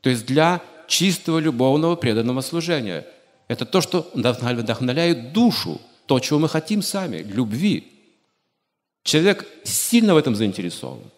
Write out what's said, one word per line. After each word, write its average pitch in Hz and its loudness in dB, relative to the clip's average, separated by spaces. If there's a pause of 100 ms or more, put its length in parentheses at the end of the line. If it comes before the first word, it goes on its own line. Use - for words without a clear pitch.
То 131 2
есть 117 -2
для 160 2 (240)
чистого, 165 0
любовного, 151 2
преданного 127 0
служения. 147 -4 (420)
Это 123 -6
то, - 2
что - -2
вдохновля-, 120 -2
вдохновляет 127 -2
душу, 202 0 (260)
то, 127 4
чего 147 0
мы 156 2
хотим 180 -2
сами, 170 -6
любви. 110 -2 (1160)
Человек 180 2 (160)
сильно 220 2
в 156 8
этом 131 2
заинтересован. 90 -4 (160)